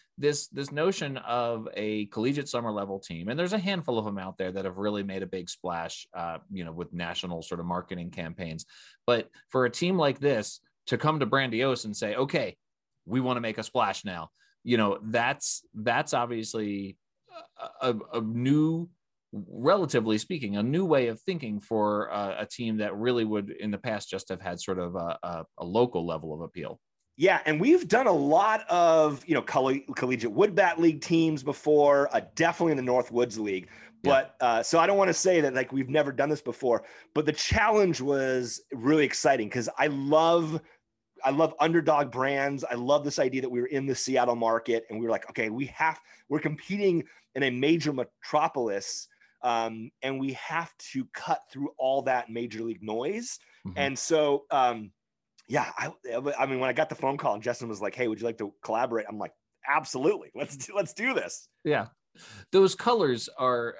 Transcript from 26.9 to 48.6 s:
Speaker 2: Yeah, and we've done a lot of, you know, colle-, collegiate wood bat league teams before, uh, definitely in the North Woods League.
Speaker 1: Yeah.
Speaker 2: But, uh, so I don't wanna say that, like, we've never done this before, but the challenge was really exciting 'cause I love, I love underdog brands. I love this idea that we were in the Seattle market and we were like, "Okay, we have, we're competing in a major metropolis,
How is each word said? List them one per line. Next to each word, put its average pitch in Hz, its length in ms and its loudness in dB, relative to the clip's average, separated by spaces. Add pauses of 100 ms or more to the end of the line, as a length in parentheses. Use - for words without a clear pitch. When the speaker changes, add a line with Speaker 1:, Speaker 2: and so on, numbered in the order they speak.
Speaker 2:
Yeah, 175 280 4
and 156 160 2
we've 302 260 4
done 240 200 4
a 202 60 6
lot 180 580 4
of, 160 580 6
you 160 60 4
know, 120 80 2
colle-, 135 420 0 (100)
collegiate 120 380 -2
wood 180 220 4
bat 170 260 4
league 160 220 4
teams 160 400 2
before, 143 760 6
uh, 107 60 0 (120)
definitely 165 360 2
in 147 80 2
the 127 40 -2
North 123 300 2
Woods 117 260 2
League. 98 300 -2 (340)
Speaker 1:
Yeah. 143 80 2
Speaker 2:
But, 131 300 4
uh, 117 220 2
so 165 160 2
I 165 80 6
don't 202 100 4
wanna 190 160 4
say 175 300 4
that, 139 100 2
like, 127 180 -2
we've 131 200 -2
never 143 220 2
done 139 180 0
this 147 100 -2
before, 120 440 0 (300)
but 151 120 0
the 151 60 2
challenge 208 680 4
was 131 640 0 (100)
really 143 320 4
exciting 120 460 2
'cause 113 260 -4
I 139 120 2
love, 156 720 4 (600)
I 135 80 2
love 156 300 2
underdog 151 500 4
brands. 139 540 -2
I - 100 -4
love 139 300 2
this 147 140 -4
idea 131 240 0
that 127 80 -2
we 123 100 -2
were 123 60 -2
in 139 180 -2
the 135 100 0
Seattle 123 420 2
market 113 520 0
and 107 100 -8
we 117 60 -4
were 113 80 0
like, 101 160 -4
"Okay, 110 220 -4
we 131 160 -6
have, 160 340 -4 (300)
we're 151 100 0
competing 170 640 0 (300)
in 135 80 -2
a 135 80 2
major 147 420 2
metropolis, 127 1160 -2 (340)